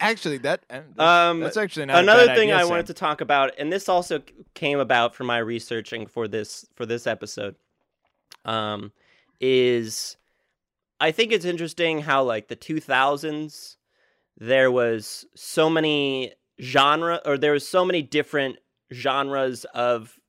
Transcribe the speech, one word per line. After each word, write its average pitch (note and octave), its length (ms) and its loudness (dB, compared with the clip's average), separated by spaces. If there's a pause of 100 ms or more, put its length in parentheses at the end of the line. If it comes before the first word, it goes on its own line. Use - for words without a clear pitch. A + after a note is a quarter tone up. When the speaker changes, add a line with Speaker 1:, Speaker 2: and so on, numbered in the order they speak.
Speaker 1:
Actually, F3+ 380 -2
that, C#3 300 -4
uh, C3 120 -14 (120)
that's, - 60 -10
Speaker 2:
Um, E3+ 400 6
Speaker 1:
that's D#3+ 160 -6
actually F3+ 300 -4
not C#3 100 0
a F3 40 8
Speaker 2:
another A3+ 280 8
Speaker 1:
bad - 80 2
Speaker 2:
thing A3 140 4
Speaker 1:
idea, G3 80 2
Speaker 2:
I F3 60 4
Speaker 1:
Sam. E3+ 60 0
Speaker 2:
wanted E3+ 180 -2
to F3 60 -12
talk D#3 280 -4
about, C#3 360 2
and D3 140 -6
this F#3+ 160 -6
also F3+ 320 -2
c-, - 60 -14 (300)
came C#3+ 240 -2
about A#2+ 360 2
from B2+ 120 -8
my A#2+ 100 -2
researching A2+ 680 -6
for A2+ 220 -8
this, G#2 380 -10 (100)
for A#2+ 100 -10
this A#2 220 -6
episode, G#2 480 -8 (880)
um, G#2+ 480 -6 (480)
is B2 760 0 (840)
I D#3 120 2
think A3 200 0
it's F3+ 140 0
interesting E3 560 -2
how, C#3 220 2
like, A2+ 260 -2
the A2+ 80 -10
two D#3 240 -6
thousands, D3 960 -2 (600)
there C3 320 4
was A#2 640 -2
so - 360 0
many C#3+ 640 -2 (260)
genre, D3 640 2
or C#3+ 140 0
there D3 160 2
was C#3+ 120 -2
so F#3 200 0
many F3+ 160 -2
different C#3 560 -4 (340)
genres C3+ 720 -4 (100)
of A#2+ 560 -2